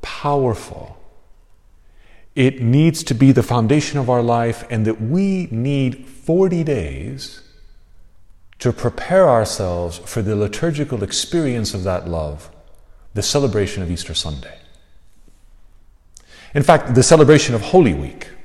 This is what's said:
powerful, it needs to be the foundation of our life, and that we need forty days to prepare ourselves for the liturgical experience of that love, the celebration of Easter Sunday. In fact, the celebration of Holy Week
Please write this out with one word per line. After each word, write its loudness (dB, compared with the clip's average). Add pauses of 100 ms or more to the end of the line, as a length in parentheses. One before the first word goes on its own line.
powerful, -4 (1400)
it 2
needs 2
to -4
be 6
the 4
foundation 0
of -2
our 2
life, 0
and -2
that -2
we -2
need -2
forty 0
days -6 (1160)
to 0
prepare 0
ourselves -2
for -8
the -2
liturgical -4
experience -4
of -6
that -4
love, -8 (600)
the -4
celebration -2
of -6
Easter -8
Sunday. -8 (2000)
In 2
fact, 4
the 6
celebration 6
of -2
Holy 4
Week -10 (160)